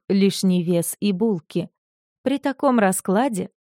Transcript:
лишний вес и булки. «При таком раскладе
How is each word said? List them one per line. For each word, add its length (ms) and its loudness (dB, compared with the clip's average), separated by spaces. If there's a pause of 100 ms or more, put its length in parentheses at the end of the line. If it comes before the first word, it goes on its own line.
лишний 540 2
вес 360 -2
и 120 0
булки. 580 -4 (560)
«При 140 -2
таком 400 0
раскладе 800 0